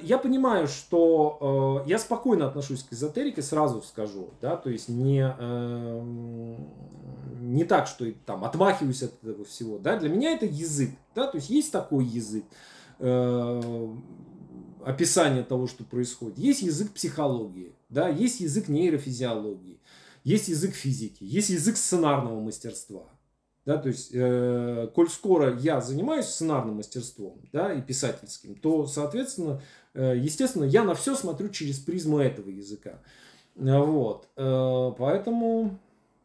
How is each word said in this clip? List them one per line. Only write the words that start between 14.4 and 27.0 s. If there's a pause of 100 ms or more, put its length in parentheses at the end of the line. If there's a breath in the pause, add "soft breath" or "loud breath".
описание
того,
что
происходит,
есть
язык
психологии, (160)
да,
есть
язык
нейрофизиологии, (440 loud breath)
есть
язык
физики,
есть
язык
сценарного
мастерства. (640)
Да,
то
есть,
э,
коль
скоро
я
занимаюсь
сценарным
мастерством, (120)